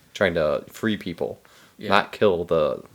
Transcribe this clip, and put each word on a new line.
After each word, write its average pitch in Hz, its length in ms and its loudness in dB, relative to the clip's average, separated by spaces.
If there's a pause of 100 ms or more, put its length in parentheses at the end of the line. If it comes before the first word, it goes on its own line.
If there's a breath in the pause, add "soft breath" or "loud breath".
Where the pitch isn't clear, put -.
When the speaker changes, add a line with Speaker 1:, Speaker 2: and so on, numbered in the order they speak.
(140)
Speaker 1:
trying 92 200 0
to 76 340 0
free 107 300 -2
people, - 420 -8 (380 soft breath)
Speaker 2:
Yeah. 104 120 -8
Speaker 1:
not 98 220 4
kill 90 320 2
the, 78 400 0 (120)